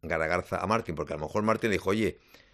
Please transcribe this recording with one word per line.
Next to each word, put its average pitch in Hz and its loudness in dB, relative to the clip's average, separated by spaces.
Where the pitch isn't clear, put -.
Garagarza 82 0
a 90 -2
Martín, 110 0
porque 73 -4
a 76 -6
lo 76 -6
mejor 104 -2
Martín 110 2
le 92 2
dijo, 92 -2
"Oye, 104 0